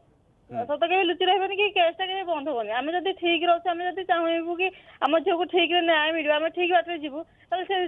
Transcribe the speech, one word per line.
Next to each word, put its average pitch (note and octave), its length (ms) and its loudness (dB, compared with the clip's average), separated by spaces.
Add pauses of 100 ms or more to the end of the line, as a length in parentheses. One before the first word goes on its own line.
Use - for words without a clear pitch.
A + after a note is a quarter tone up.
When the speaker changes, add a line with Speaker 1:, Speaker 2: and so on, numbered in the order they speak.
(520)
Speaker 1:
ହୁଁ। A#3+ 140 -4
Speaker 2:
ସତ C#4+ 160 -2
କେବେ F4 220 2
ଲୁଚି F4+ 220 0
ରହିବନି F#4+ 320 2
କି G4+ 140 2
କେସ୍ଟା F4 360 0
କେବେ F#4+ 160 -6
ବନ୍ଦ D#4 260 -4
ହବନି। A3+ 220 -4
ଆମେ C4 220 -4
ଯଦି F4+ 200 -2
ଠିକ୍ E4+ 320 0
ରହୁଛୁ, E4+ 260 2
ଆମେ E4+ 140 -4
ଯଦି F4+ 200 -4
ଚାହିଁବୁ E4+ 520 0
କି F#4 100 0 (360)
ଆମ D4 160 4
ଝିଅକୁ F4 260 0
ଠିକ୍ରେ E4+ 360 2
ନ୍ୟାୟ D#4+ 320 2
ମିଳିବ, D4+ 200 0
ଆମେ D#4 160 2
ଠିକ୍ F4 240 -2
ବାଟରେ E4+ 260 2
ଯିବୁ, C#4+ 240 -8
ତାହେଲେ - 420 -8
ସେ G4 100 -2 (120)